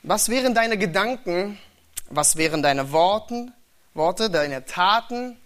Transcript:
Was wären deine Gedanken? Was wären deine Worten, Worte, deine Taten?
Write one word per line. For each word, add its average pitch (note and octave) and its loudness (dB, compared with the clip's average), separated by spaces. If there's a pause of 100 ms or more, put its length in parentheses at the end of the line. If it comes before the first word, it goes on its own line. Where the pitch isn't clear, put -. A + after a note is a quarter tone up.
Was G#3 0
wären B3 2
deine A3+ 2
Gedanken? G3 -2 (520)
Was D3 0
wären D#3 0
deine C#3 2
Worten, G#3+ 0 (400)
Worte, F#3 0
deine D3 -2
Taten? A3+ 0